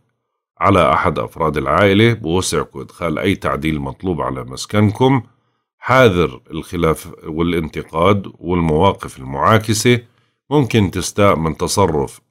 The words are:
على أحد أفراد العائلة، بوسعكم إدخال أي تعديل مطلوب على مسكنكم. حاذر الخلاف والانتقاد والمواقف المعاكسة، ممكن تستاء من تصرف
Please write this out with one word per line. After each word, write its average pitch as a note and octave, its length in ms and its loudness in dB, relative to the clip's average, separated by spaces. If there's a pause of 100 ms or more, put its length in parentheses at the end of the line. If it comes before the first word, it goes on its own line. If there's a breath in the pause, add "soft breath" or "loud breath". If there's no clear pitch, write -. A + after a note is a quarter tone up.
(580)
على F2 340 4
أحد D#2+ 260 0
أفراد D2+ 380 -4
العائلة، G2 560 2
بوسعكم E2 680 -4
إدخال D#2+ 380 -6
أي F#2 160 0
تعديل D2 460 -4
مطلوب C#2+ 400 -6
على B1+ 240 -6
مسكنكم. G#2+ 800 0 (560)
حاذر F2 640 2 (100)
الخلاف D#2+ 600 -4 (120)
والانتقاد E2+ 1120 -2
والمواقف E2+ 800 0
المعاكسة، G#2 840 0 (500)
ممكن A#2 400 2
تستاء F#2 460 0
من D#2 200 -4
تصرف D#2+ 640 -2 (100)